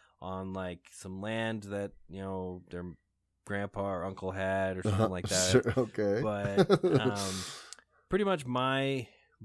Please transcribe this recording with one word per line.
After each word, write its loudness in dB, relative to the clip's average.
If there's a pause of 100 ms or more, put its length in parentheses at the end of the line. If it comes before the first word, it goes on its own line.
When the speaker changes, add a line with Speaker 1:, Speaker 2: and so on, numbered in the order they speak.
(200)
Speaker 1:
on, -6
like, -6 (120)
some -10
land -2
that, -4 (160)
you -10
know, -6
their -8 (640)
grandpa -4
or -2
uncle -6
had 0
or -6
something 2
Speaker 2:
Uh-huh. 6
Speaker 1:
like -4
that. 4
Speaker 2:
Sure, 4
okay. 2
Speaker 1:
But, 4
Speaker 2:
<laughs> 6
Speaker 1:
um, -2 (680)
pretty 2
much 2
my 0 (360)